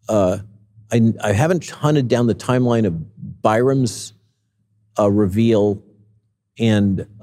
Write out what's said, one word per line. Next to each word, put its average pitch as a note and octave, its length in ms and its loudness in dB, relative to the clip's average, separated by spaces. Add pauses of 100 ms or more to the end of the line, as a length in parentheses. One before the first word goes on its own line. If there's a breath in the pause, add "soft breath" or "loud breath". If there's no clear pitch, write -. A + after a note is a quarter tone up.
uh, G2+ 300 0 (520)
I, A2+ 220 2 (100)
I G#2 100 -2
haven't D#3 360 0
hunted D3 400 -2
down A#2+ 180 2
the G#2+ 80 0
timeline A#2+ 520 0
of - 560 -8
Byram's, B2 720 0 (840)
uh, G#2 120 2
reveal G#2 720 0 (760)
and, G2+ 480 0 (160)